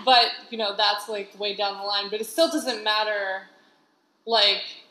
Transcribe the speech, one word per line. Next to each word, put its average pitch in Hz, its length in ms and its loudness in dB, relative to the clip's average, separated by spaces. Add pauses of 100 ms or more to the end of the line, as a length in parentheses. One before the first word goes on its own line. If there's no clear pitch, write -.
But, 247 220 6 (240)
you 226 80 -10
know, 202 180 -2
that's, 208 320 0
like, 202 320 -6
way 202 160 -4
down 196 220 -4
the 196 80 -10
line. 202 240 -4
But 214 100 -4
it 220 60 -6
still 330 260 2
doesn't 233 320 -4
matter. 208 600 -2 (800)
Like, 208 380 4 (280)